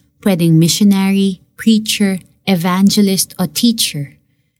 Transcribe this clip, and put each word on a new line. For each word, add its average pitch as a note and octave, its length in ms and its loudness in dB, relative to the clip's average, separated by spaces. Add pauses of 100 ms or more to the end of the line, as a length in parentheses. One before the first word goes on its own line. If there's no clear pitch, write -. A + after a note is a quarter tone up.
(220)
pwedeng E3+ 340 2
missionary, G3 840 0 (160)
preacher, G#3 640 0 (260)
evangelist, F#3+ 920 0
o F#3 60 -2
teacher, F3+ 720 -4 (460)